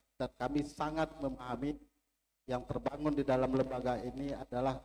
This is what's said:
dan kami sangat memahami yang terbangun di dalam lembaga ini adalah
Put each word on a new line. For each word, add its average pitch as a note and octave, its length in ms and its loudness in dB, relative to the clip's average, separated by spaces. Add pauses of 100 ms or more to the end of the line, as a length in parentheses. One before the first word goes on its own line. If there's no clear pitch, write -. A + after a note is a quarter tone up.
(140)
dan B2+ 240 -4
kami C#3+ 240 0
sangat D#3 560 -2
memahami B2+ 560 -4 (720)
yang B2 160 0
terbangun C#3+ 520 0
di C#3 120 2
dalam C3 240 6
lembaga B2+ 480 2
ini B2+ 320 -4
adalah B2+ 540 0